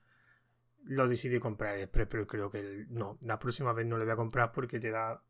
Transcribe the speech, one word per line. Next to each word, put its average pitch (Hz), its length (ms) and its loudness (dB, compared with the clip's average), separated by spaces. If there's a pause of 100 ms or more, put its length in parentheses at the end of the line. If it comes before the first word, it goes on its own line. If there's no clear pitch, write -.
(840)
lo 135 240 2
decidí 123 320 2
comprar 104 360 -2
en 98 80 -4
Express, 104 260 6
pero 107 180 -2
creo 101 220 -4
que 107 100 -6
el, 104 340 -8
no, 107 280 -4
la 113 180 -2
próxima 123 340 0
vez 113 120 0
no 117 120 0
lo 110 80 2
voy 113 80 2
a 110 40 0
comprar 117 340 2
porque 127 280 -4
te 110 120 -2
da 113 380 -4